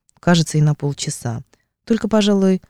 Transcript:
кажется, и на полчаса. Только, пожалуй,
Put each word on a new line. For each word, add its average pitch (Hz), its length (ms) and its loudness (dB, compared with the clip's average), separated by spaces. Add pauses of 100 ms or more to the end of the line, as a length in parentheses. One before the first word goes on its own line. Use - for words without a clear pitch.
(200)
кажется, 165 380 2
и 151 40 2
на 151 140 2
полчаса. 139 640 -8 (440)
Только, 220 220 -2
пожалуй, 202 640 2